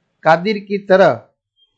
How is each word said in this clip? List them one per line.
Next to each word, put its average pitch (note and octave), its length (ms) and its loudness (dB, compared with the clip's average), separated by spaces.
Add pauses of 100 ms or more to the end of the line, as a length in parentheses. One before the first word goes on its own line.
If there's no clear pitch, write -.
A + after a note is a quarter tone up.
(220)
कादिर F3 360 0
की G3+ 200 -8
तरह F#3 440 0 (560)